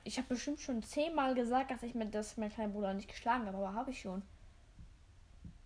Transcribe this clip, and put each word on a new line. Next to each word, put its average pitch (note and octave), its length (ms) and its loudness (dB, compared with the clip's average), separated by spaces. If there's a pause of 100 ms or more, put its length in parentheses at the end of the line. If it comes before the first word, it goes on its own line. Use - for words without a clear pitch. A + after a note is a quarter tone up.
ich - 140 -4
hab B3+ 120 2
bestimmt C4+ 320 0
schon A#3 220 0
zehnmal D4 520 2
gesagt, B3+ 360 4
dass A#3+ 120 -4
ich A#3+ 120 -4
mir, A3+ 100 0
dass G#3+ 320 -2
mein G#3+ 160 0
kleiner G#3+ 180 0
Bruder G3 220 2
nicht G3 160 -4
geschlagen A#3+ 380 2
habe, F#3+ 100 -2
aber G3 160 0
hab A#3+ 140 0
ich B3+ 120 -4
schon. F#3+ 220 -2 (1400)